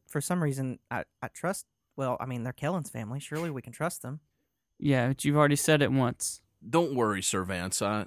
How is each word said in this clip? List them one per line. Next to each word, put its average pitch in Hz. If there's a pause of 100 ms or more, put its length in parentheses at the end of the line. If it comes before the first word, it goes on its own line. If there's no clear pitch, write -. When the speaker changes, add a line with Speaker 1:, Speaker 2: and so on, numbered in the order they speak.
Speaker 1:
for -
some 180
reason, 135 (120)
I, 117 (180)
I 131
trust, - (300)
well, 127
I 120
mean, 123
they're 123
Kellen's 160
family. 120
Surely 160
we 135
can 123
trust 165
them. 135 (580)
Speaker 2:
Yeah, 131
but 135
you've 147
already 147
said 151
it 127
once. 127 (280)
Speaker 3:
Don't 151
worry, 107
Sir 92
Vance. 92
I, 104